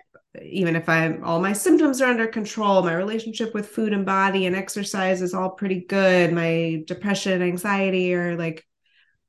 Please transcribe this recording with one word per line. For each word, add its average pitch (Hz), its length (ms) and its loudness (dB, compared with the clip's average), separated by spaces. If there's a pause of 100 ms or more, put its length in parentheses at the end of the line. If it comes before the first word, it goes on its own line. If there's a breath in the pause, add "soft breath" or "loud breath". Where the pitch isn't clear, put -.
(420)
even 165 340 -2
if 165 120 -2
I'm, 160 360 0
all 170 160 0
my 196 120 0
symptoms 285 480 4
are 254 100 4
under 226 180 0
control, 208 540 0
my 170 120 0
relationship 220 600 -4
with 208 140 -6
food 214 240 -2
and 196 140 0
body 190 400 2
and 180 80 0
exercise 190 640 -2
is 180 140 -2
all 185 160 -2
pretty 190 300 -2
good, 180 520 4
my 165 540 0
depression, 190 560 -2
anxiety 185 720 0
are, 175 220 -2
like, 165 280 -6 (640)